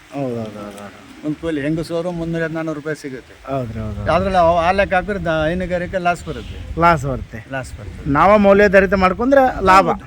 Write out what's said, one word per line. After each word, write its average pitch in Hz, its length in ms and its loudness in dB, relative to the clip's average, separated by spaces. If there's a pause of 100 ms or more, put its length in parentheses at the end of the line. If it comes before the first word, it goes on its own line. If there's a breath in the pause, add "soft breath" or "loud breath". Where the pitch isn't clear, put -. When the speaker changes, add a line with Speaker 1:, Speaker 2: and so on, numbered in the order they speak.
(200)
Speaker 1:
ಹೌದು, 127 160 -4
ಹೌದು, 117 60 -6
ಹೌದು, 104 180 -12
ಹೌದು. 101 680 -16
Speaker 2:
ಒಂದ್ 151 80 -4
ಕೂಲಿ 160 260 -6
ಹೆಂಗಸವರು 165 500 -4
ಮುನ್ನೂರೈವತ್ತು, 165 460 -6
ನಾನೂರು 160 180 -6
ರೂಪಾಯಿ 147 200 -8
ಸಿಗುತ್ತೆ. 135 580 -12
Speaker 1:
ಹೌದ್ರಿ, 117 260 -6
ಹೌದು, 110 200 -6
ಹೌದು. - 120 -2
Speaker 2:
ಅದ್ರಲ್ಲಿ 190 260 0
ಅವ್-, 170 220 4
ಹಾಲಕ್ಕೆ 190 360 2
ಹಾಕಿದ್ರೆ 185 240 -2
ದ-, 160 280 -2
ಹೈನುಗಾರಿಕೆ 180 500 -4
ಲಾಸ್ 175 280 -2
ಬರುತ್ತೆ. 127 560 -8
Speaker 1:
ಲಾಸ್ 165 240 4
ಬರುತ್ತೆ. 117 460 -8
Speaker 2:
ಲಾಸ್ 131 220 -8
ಬರುತ್ತೆ. - 380 -8
Speaker 1:
ನಾವ 175 260 6
ಮೌಲ್ಯಾಧಾರಿತ 196 560 6
ಮಾಡ್ಕೊಂಡ್ರೆ 220 720 2
ಲಾಭ. 185 240 6 (180)